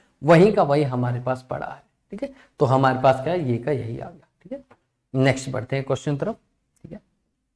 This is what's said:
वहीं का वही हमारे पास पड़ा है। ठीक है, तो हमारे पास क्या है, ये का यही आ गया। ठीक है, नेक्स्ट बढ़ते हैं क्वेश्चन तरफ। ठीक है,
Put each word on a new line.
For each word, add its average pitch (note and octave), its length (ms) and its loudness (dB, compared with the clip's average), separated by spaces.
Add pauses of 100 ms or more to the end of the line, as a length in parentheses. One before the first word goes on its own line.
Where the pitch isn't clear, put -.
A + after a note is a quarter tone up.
(220)
वहीं E3+ 320 8
का G#3 100 2
वही D3 220 2
हमारे B2 360 -2
पास B2+ 280 -4
पड़ा - 160 -8
है। - 160 -14 (300)
ठीक G3+ 120 -10
है, C4+ 100 -10 (260)
तो D3 60 2
हमारे C3 360 2
पास C3 220 4
क्या E3 100 -4
है, D3+ 180 -2
ये A#2 60 0
का D3+ 140 -4
यही A#2 280 -6
आ - 100 -14
गया। - 180 -20 (160)
ठीक F#3 80 -20
है, C#4 120 -12 (500)
नेक्स्ट C3 360 0
बढ़ते A2 260 -6
हैं C3+ 100 -6
क्वेश्चन C#3+ 320 -4
तरफ। F#3+ 180 -6 (480)
ठीक D3+ 80 -20
है, - 100 -18 (540)